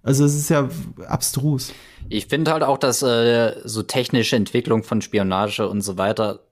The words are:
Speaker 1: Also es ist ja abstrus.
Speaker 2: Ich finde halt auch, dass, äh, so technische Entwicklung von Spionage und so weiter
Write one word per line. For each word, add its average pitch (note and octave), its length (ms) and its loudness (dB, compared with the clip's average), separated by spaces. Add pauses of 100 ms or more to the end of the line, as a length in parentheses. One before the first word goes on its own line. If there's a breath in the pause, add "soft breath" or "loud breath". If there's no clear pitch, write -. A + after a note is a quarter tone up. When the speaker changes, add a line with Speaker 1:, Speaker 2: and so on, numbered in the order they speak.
Speaker 1:
Also C#3 220 4
es C#3+ 100 4
ist D3 140 -4
ja C#3+ 220 2 (360)
abstrus. - 640 -2 (380 loud breath)
Speaker 2:
Ich G#2+ 200 -4
finde D#3 220 0
halt D#3 120 0
auch, C3+ 160 2
dass, C3 240 0
äh, A#2 640 2
so A2 180 -6
technische B2 540 0
Entwicklung A2+ 480 0
von A2 180 -2
Spionage G2+ 680 0
und G2+ 140 -4
so G2 160 -6
weiter G2+ 420 -2 (100)